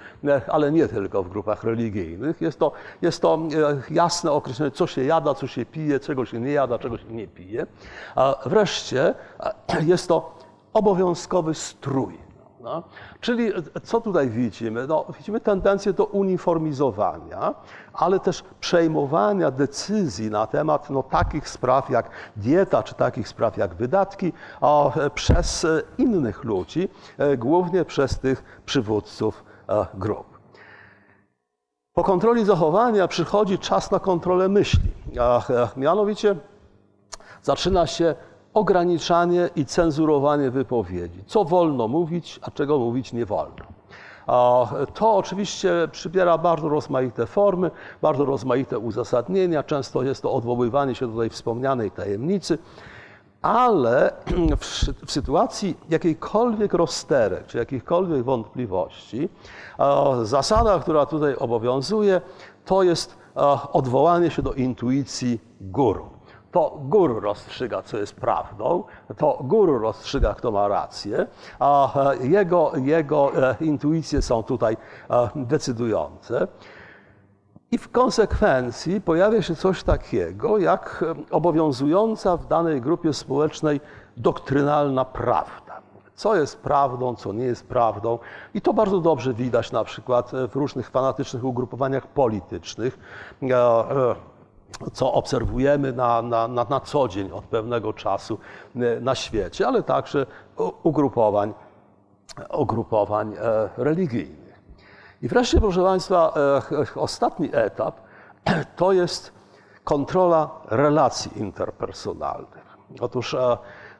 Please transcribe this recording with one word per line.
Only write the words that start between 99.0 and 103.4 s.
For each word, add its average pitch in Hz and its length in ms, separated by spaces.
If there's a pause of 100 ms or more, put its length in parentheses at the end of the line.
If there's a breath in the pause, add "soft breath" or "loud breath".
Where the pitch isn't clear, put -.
na 123 140
świecie, 107 520
ale 240 160
także 135 440 (300 loud breath)
u-, - 160 (100)
ugrupowań, 110 720 (1000)
ugrupowań, 107 800
e, 110 420